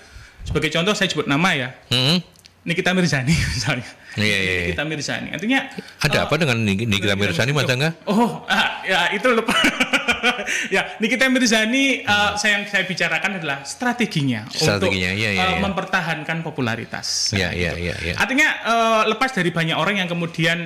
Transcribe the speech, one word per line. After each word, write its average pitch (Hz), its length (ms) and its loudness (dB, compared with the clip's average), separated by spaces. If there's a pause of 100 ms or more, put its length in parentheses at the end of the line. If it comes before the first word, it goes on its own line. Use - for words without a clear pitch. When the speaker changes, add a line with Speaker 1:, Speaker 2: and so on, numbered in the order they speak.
(440)
Speaker 1:
Sebagai 156 280 0
contoh 170 220 2
saya 196 140 0
sebut 156 180 -2
nama 156 260 2
ya. 131 180 -2 (180)
Speaker 2:
Hmm. 131 320 2 (440)
Speaker 1:
Nikita 175 280 0
Mirzani 151 400 2 (120)
<laughs> - 100 -2
misalnya. 127 340 -2 (260)
Speaker 2:
Iya, 107 140 2
iya, 104 140 4
iya. 92 240 2
Speaker 1:
Nikita 87 180 -2
Mirzani. 135 460 -6
Artinya, 240 300 0 (400)
Speaker 2:
Ada 143 180 0
Speaker 1:
eh, 95 40 2
Speaker 2:
apa 139 140 0
dengan 143 220 2
Nik-, 104 260 2
Nikita 117 80 0 (160)
Speaker 1:
Nikita 101 80 2
Speaker 2:
Mirzani, 101 380 0
Mas 143 100 2
Speaker 1:
Mirzani? 135 140 2
Speaker 2:
Angga? 151 140 0 (140)
Speaker 1:
Oh, 208 400 0
ah, - 380 -2
ya 175 180 0 (100)
itu 196 180 0
lupa. 226 300 2
<laughs> - 60 4 (1000)
Ya, 185 300 0
Nikita 226 300 2
Mirzani, 247 760 2
eh, 208 340 2
saya, 214 180 0
yang 202 120 -2
saya 196 180 0
bicarakan 180 540 -2
adalah 143 260 -4
strateginya 151 840 -2
Speaker 2:
Strateginya, 104 340 0
Speaker 1:
untuk, 95 120 2
Speaker 2:
iya, 92 180 0 (180)
iya, - 0 -
Speaker 1:
eh, 92 240 2
Speaker 2:
iya. - 60 0
Speaker 1:
mempertahankan 165 800 -2
popularitas. 120 920 -4
Speaker 2:
Iya, 101 140 0
Speaker 1:
Nah, 82 80 -2
Speaker 2:
iya, 85 180 0
Speaker 1:
gitu. 78 100 -4
Speaker 2:
iya, 87 200 -4
iya. 82 140 -4
Speaker 1:
Artinya, 269 320 0 (100)
eh, 226 500 2
lepas 220 240 0
dari 175 180 0
banyak 160 260 0
orang 170 220 0
yang 180 120 -2
kemudian, 165 560 0